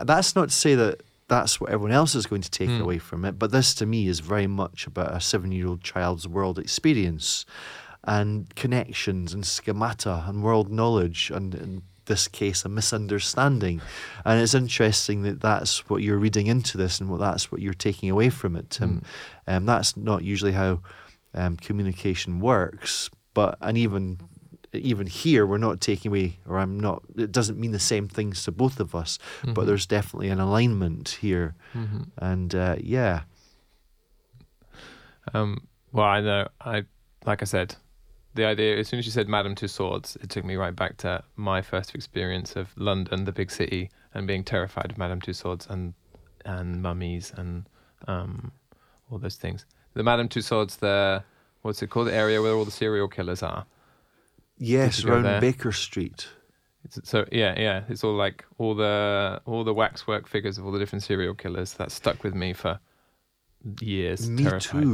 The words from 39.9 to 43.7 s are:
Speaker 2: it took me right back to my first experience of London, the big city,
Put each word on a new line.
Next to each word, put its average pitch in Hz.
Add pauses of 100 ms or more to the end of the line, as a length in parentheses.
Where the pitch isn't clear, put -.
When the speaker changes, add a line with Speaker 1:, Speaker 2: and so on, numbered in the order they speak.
Speaker 2:
it 101
took 95
me 92
right 92
back 90
to 90 (120)
my 98
first 92
experience 92
of 95
London, 95
the 98
big 92
city, 92 (240)